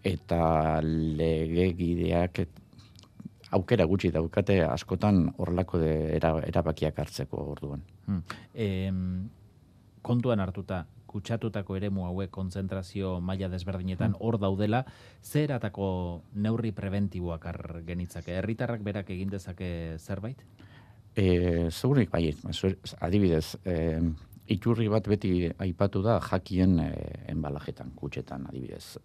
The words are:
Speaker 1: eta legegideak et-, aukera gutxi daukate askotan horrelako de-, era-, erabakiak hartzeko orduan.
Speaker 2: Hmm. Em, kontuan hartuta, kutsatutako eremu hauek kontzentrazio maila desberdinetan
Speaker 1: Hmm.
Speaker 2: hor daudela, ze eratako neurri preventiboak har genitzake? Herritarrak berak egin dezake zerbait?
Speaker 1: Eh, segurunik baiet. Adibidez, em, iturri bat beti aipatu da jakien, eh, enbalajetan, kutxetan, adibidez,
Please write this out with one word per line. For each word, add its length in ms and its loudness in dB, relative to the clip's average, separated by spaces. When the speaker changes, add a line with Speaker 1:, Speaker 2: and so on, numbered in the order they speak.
Speaker 1:
eta 760 2
legegideak 1600 2
et-, 100 -2
aukera 340 4
gutxi 260 2
daukate 520 2
askotan 760 4
horrelako 420 0
de-, 360 2
era-, 300 2
erabakiak 540 0
hartzeko 380 -6
orduan. 300 -8
Speaker 2:
Hmm. 180 -2
Em, 760 -2
kontuan 380 2
hartuta, 460 -4
kutsatutako 680 -4
eremu 300 -2
hauek 240 -4
kontzentrazio 920 -4
maila 300 -2
desberdinetan 640 -2
Speaker 1:
Hmm. 100 -4
Speaker 2:
hor 180 0
daudela, 460 2
ze 200 0
eratako 760 -2
neurri 360 0
preventiboak 720 -2
har 400 -8
genitzake? 520 -6
Herritarrak 460 -2
berak 260 -6
egin 200 -4
dezake 680 -6
zerbait? 400 -8
Speaker 1:
Eh, 560 4
segurunik 400 2
baiet. 260 2
Adibidez, 640 4
em, 500 0
iturri 400 2
bat 180 2
beti 240 2
aipatu 420 0
da 180 4
jakien, 600 4
eh, 480 -4
enbalajetan, 680 -6
kutxetan, 540 -8
adibidez, 580 -12